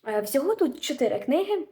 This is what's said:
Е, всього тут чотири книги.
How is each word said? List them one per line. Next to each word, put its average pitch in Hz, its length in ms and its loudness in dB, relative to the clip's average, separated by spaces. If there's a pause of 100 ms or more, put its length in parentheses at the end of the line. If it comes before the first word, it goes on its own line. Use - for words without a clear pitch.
Е, 214 140 0
всього 285 340 0
тут 302 260 0
чотири 240 380 0
книги. 392 520 0